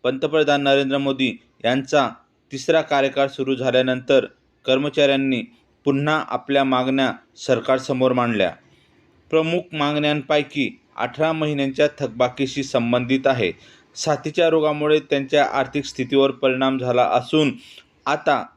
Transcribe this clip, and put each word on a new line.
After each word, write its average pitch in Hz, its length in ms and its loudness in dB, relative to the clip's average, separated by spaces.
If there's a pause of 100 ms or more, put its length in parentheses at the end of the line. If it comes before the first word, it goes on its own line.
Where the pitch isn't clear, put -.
पंतप्रधान 143 600 0
नरेंद्र 139 360 2
मोदी 131 420 -2 (240)
यांचा 131 460 0 (420)
तिसरा 160 280 2
कार्यकाळ 139 460 0
सुरू 135 280 -4
झाल्यानंतर 127 720 2 (400)
कर्मचाऱ्यांनी 135 760 0 (420)
पुन्हा 143 440 0
आपल्या 139 360 0
मागण्या 131 480 0 (240)
सरकारसमोर 127 760 0
मांडल्या. 113 400 0 (760)
प्रमुख 160 300 2 (120)
मागण्यांपैकी 147 1080 -2 (160)
अठरा 151 360 -2
महिन्यांच्या 147 540 -2 (120)
थकबाकीशी 127 640 -4
संबंधित 123 640 0
आहे. 120 260 0 (420)
साथीच्या 156 540 0
रोगामुळे 151 500 2
त्यांच्या 139 460 0
आर्थिक 135 400 -2
स्थितीवर 135 460 0
परिणाम 135 480 0
झाला 123 260 2
असून 135 480 0 (540)
आता 143 400 -2 (100)